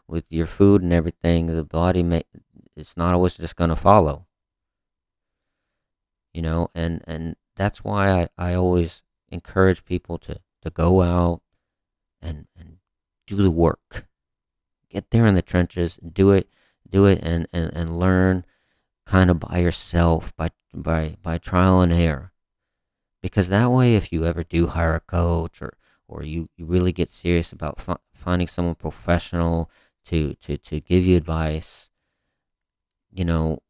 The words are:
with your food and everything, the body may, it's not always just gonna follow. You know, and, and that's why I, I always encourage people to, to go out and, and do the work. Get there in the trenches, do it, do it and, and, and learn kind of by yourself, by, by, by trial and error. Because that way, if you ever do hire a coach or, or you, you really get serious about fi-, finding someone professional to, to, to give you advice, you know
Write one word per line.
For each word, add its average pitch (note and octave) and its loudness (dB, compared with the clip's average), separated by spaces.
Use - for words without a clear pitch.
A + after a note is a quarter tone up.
with E2 -8
your E2 -2
food G2+ 4
and E2+ 2
everything, E2+ 0
the E2 -4
body F2 0
may, E2+ 0
it's - -20
not F2 -2
always F2+ 2
just E2 -12
gonna E2 0
follow. F2 2
You E2 -8
know, E2 -2
and, E2 -6
and E2 -10
that's - -6
why G2+ 0
I, F2 0
I F2 -4
always F2+ 0
encourage F#2 0
people F2 -8
to, - -14
to E2 -10
go F2+ 4
out F2 0
and, D#2 -12
and D#2+ -20
do G2 -8
the G2 4
work. - -2
Get G2 -10
there A#2 4
in G2+ 4
the F2 2
trenches, F2 -4
do G2 4
it, F#2+ 2
do G2 4
it F#2+ 4
and, E2+ -4
and, E2+ -4
and E2+ -6
learn F#2 2
kind F#2 4
of E2+ 0
by - -8
yourself, E2+ -2
by, E2 -6
by, D#2+ -4
by E2+ -6
trial F#2 2
and F2 4
error. E2 0
Because F#2 -2
that A2+ 2
way, B2 4
if F#2+ -2
you D#2+ -2
ever E2+ -4
do E2 0
hire E2 -2
a E2 -6
coach E2+ -2
or, - -14
or D2 -14
you, D#2+ -8
you E2+ -16
really F2+ 2
get E2+ -4
serious E2+ -2
about D#2 -10
fi-, - -8
finding F2+ -2
someone F2 -4
professional E2+ -4
to, D#2 -2
to, - -8
to - -10
give F2+ 0
you F2+ 4
advice, D#2+ -6
you F#2 -4
know D#2+ -2